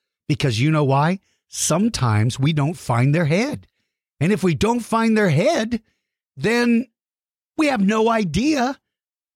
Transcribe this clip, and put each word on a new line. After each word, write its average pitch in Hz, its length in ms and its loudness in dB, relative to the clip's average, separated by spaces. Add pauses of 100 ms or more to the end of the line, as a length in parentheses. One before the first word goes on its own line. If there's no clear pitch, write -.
(280)
Because 131 320 0
you 147 100 2
know 151 140 2
why? 143 360 0 (280)
Sometimes 127 920 0
we 143 140 0
don't 151 260 -2
find 127 360 0
their 170 100 0
head. 190 420 -2 (540)
And 170 120 2
if 196 100 0
we 180 120 2
don't 233 260 0
find 226 360 0
their 208 140 2
head, 226 520 0 (540)
then 233 500 0 (720)
we 311 100 0
have 262 140 0
no 220 300 2
idea. 233 680 -2 (580)